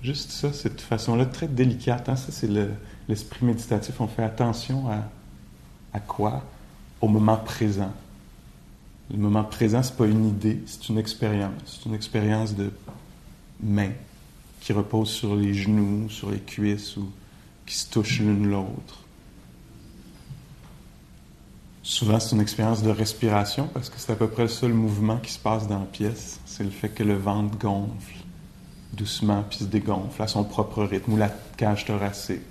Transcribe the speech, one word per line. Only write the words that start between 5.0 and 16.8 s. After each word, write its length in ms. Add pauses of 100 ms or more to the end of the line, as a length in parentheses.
à 60
quoi ? 440 (580)
Au 60
moment 300
présent. 540 (1200)
Le 60
moment 260
présent, 400
c'est 140
pas 100
une 180
idée, 400
c'est 220
une 100
expérience. 560 (120)
C'est 220
une 60
expérience 640
de 160 (920)
mains 300 (720)
qui 100
reposent 400
sur 240
les 180
genoux, 560
sur 220
les 80
cuisses, 560